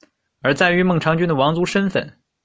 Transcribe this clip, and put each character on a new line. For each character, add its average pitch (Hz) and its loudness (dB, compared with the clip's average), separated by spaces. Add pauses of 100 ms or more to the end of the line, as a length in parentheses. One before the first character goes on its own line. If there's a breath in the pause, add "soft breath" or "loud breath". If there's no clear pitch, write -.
(420)
而 135 0
在 175 2
于 180 2
孟 180 2
尝 160 0
君 175 0
的 165 -2
王 143 0
族 175 -2
身 196 -2
份。 - -6 (260)